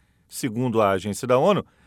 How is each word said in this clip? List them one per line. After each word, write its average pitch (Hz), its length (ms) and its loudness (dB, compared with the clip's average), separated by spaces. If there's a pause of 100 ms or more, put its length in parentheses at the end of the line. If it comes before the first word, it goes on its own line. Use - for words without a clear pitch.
(280)
Segundo 117 520 -2
a 101 120 4
agência 98 340 -4
da 123 100 2
onu, 165 300 2 (200)